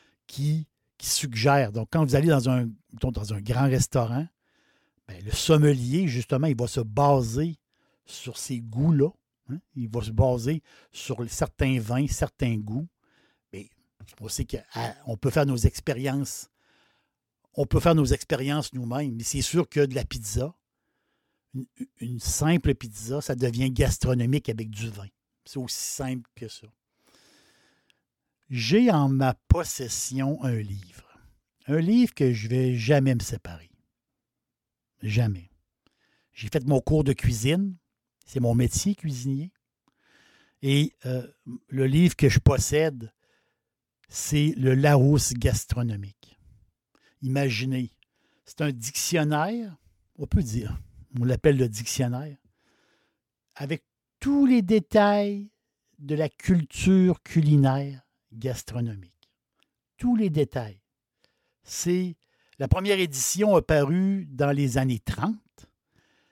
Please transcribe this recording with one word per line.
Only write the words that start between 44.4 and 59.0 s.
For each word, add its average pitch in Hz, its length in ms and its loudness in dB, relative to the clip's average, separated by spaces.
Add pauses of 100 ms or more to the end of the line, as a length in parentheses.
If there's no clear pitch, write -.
le 131 200 2
Larousse 139 580 4
gastronomique. 113 1040 -4 (840)
Imaginez, 131 680 -2 (540)
c'est - 160 -10
un 151 100 0
dictionnaire, 156 1040 -2 (400)
on 147 100 -12
peut - 180 2
dire, 110 360 -6 (400)
on 120 60 0
l'appelle 131 320 2
le 127 100 2
dictionnaire, 123 680 -6 (1200)
avec 147 280 -6 (360)
tous 277 260 4
les 247 160 6
détails 202 920 2 (460)
de 147 180 -6
la 151 140 -2
culture 185 920 2
culinaire 139 840 2 (240)
gastronomique. 113 1000 -8 (680)